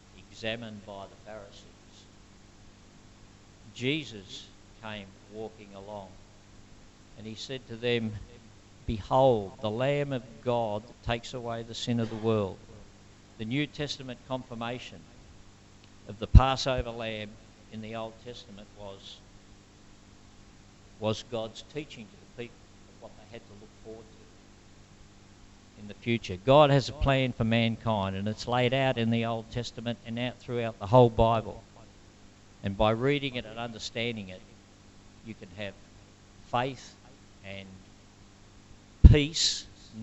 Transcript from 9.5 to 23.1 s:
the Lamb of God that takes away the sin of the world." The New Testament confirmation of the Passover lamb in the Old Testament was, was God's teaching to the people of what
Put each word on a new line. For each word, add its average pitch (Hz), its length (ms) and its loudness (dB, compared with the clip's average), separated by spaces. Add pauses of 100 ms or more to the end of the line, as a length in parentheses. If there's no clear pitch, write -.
the 107 100 -2
Lamb 139 420 0
of 120 100 -4 (200)
God 113 420 -2
that - 260 -20
takes 120 220 -6
away 117 300 -6
the 113 100 -14
sin 117 260 0
of 107 120 0
the 110 40 -8
world." 107 440 0 (800)
The 113 60 -6
New 135 200 0
Testament 131 600 -8
confirmation 120 720 -8 (1080)
of 104 100 -12
the 104 80 -6
Passover 131 640 8
lamb 113 400 -6 (420)
in 110 100 -12
the 110 140 -10
Old 113 160 -8 (140)
Testament 104 420 -16 (100)
was, 98 420 -16 (1800)
was 107 320 -2
God's 113 320 -6 (100)
teaching 147 320 -12
to 92 60 -20
the - 320 -16
people 117 140 -16 (320)
of - 140 -20
what 107 140 -16